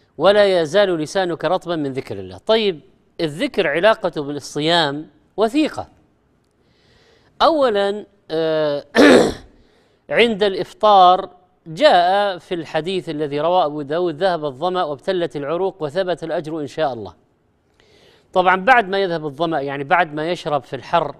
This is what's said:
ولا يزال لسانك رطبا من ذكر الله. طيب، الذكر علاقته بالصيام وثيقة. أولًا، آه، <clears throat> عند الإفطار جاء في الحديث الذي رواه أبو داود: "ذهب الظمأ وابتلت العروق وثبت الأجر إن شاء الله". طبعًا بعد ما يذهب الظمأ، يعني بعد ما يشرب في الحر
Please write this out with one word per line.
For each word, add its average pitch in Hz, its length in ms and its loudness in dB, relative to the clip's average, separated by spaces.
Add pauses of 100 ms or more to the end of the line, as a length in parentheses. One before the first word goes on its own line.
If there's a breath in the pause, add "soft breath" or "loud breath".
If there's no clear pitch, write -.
(180)
ولا 190 420 4
يزال 175 380 0
لسانك 165 460 -4
رطبا 175 320 -2
من 143 160 -4
ذكر 120 280 -8
الله. 92 180 -14
طيب، 208 420 0 (400)
الذكر 170 480 -2
علاقته 170 540 0
بالصيام 147 840 -2 (300)
وثيقة. 226 520 -2 (1500 soft breath)
أولًا، 208 640 2 (240)
آه، 156 540 -2 (100)
<clears throat> - 1160 2
عند 196 320 2
الإفطار 190 880 4 (380)
جاء 190 680 2
في - 160 -10
الحديث 165 540 -4
الذي 147 320 -4
رواه 170 260 2
أبو 147 160 -6
داود: 160 400 -4
"ذهب 175 220 0
الظمأ 170 400 -4
وابتلت 160 520 -4
العروق 165 460 -6
وثبت 170 420 -4
الأجر 160 360 -6
إن 147 60 -8
شاء 147 260 -4
الله". 107 220 -12 (1200 soft breath)
طبعًا 185 240 4
بعد 202 320 2
ما 196 100 -2
يذهب 170 260 -2
الظمأ، 156 360 -4
يعني 139 240 -6
بعد 165 300 0
ما 156 160 -4
يشرب 151 320 -4
في - 140 -12
الحر 143 440 -4